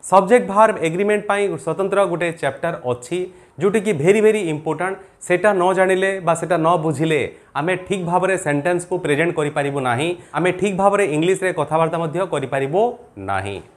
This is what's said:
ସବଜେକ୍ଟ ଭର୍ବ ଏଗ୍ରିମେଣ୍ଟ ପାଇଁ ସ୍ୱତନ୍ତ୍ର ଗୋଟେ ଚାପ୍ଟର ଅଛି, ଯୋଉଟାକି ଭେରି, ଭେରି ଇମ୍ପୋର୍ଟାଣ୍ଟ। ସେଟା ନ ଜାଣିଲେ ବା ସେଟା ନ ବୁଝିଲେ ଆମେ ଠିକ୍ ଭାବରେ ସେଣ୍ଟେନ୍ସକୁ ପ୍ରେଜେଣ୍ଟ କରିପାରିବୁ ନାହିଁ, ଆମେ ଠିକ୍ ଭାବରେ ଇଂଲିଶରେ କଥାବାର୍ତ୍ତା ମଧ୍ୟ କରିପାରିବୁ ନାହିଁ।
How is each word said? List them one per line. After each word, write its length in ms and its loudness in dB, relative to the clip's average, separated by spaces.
ସବଜେକ୍ଟ 460 4
ଭର୍ବ 300 4
ଏଗ୍ରିମେଣ୍ଟ 480 0
ପାଇଁ 300 0
ସ୍ୱତନ୍ତ୍ର 480 0
ଗୋଟେ 280 -2
ଚାପ୍ଟର 420 -4
ଅଛି, 460 -4
ଯୋଉଟାକି 320 2
ଭେରି, 280 4
ଭେରି 200 4
ଇମ୍ପୋର୍ଟାଣ୍ଟ। 580 -4
ସେଟା 300 2
ନ 200 2
ଜାଣିଲେ 480 2
ବା 140 0
ସେଟା 220 -2
ନ 200 2
ବୁଝିଲେ 600 0
ଆମେ 200 -2
ଠିକ୍ 280 -6
ଭାବରେ 340 0
ସେଣ୍ଟେନ୍ସକୁ 600 -2
ପ୍ରେଜେଣ୍ଟ 360 0
କରିପାରିବୁ 460 -2
ନାହିଁ, 360 -2
ଆମେ 180 0
ଠିକ୍ 240 -2
ଭାବରେ 280 2
ଇଂଲିଶରେ 480 0
କଥାବାର୍ତ୍ତା 460 -2
ମଧ୍ୟ 280 -4
କରିପାରିବୁ 720 -2
ନାହିଁ। 440 -6